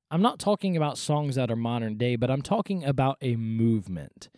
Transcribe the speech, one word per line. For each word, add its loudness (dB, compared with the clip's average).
I'm 2
not 2
talking 0
about 0
songs 0
that 0
are -2
modern -2
day, 0
but 0
I'm 0
talking -2
about 2
a 0
movement. -2